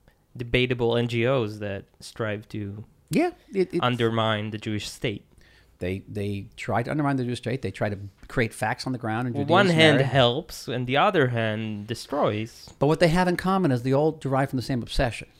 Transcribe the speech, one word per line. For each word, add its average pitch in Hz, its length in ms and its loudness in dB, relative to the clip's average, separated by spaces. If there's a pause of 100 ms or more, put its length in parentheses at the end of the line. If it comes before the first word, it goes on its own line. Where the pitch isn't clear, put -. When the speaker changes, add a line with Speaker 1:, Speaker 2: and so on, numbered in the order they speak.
(360)
Speaker 1:
debatable 120 600 2
N 120 120 2
G 117 180 0
Os 113 320 0
that 101 260 -8 (160)
strive 107 500 -6
to 104 340 -8 (260)
Speaker 2:
Yeah, 311 200 0 (220)
it, 185 220 0
it's 175 80 0
Speaker 1:
undermine 113 680 0
the 107 80 -8
Jewish 104 300 -6
state. - 380 -6 (540)
Speaker 2:
They, 92 280 -4
they 101 380 -6 (100)
try 113 260 -2
to - 80 -6
undermine 143 260 0
the 127 80 -2
Jewish 120 140 -6
state. 123 220 -6
They 98 120 -6
try 107 180 -2
to 101 80 -6 (300)
create 113 260 -2
facts 117 320 -4
on 131 60 -4
the 127 60 -4
ground 113 280 -4
and 120 80 -4
Speaker 1:
Well, 143 100 -2
Speaker 2:
Judaism 143 80 0
Speaker 1:
one 196 140 6
hand 160 300 6
Speaker 2:
narrative. 135 100 4
Speaker 1:
helps 131 600 2
and 123 180 -4
the 131 100 0
other 170 320 4
hand 110 600 -2
destroys. 117 920 -4
Speaker 2:
But 139 80 2
what 156 140 4
they 175 80 6
have 180 200 4
in 175 80 2
common 185 360 2
is 120 100 0
they 131 100 0
all 147 200 4
derive 135 380 0
from 131 60 -4
the 123 60 -2
same 123 200 -2
obsession. - 460 -2 (120)